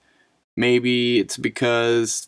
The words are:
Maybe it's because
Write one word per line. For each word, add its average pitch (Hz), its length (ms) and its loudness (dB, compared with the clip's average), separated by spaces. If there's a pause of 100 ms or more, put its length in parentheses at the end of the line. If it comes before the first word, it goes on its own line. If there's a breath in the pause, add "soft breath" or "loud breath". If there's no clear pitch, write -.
(540)
Maybe 123 640 2
it's - 200 -2
because 117 880 0